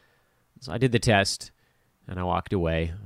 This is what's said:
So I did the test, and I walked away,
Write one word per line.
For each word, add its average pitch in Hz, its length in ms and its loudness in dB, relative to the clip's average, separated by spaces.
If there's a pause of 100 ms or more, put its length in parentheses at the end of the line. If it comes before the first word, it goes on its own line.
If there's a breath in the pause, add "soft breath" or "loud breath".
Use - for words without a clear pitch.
(600)
So - 120 -12
I 110 60 -6
did 123 140 2
the 117 60 2
test, - 520 2 (560)
and 90 120 -10
I 90 40 -4
walked 87 300 -2
away, 82 400 0 (140)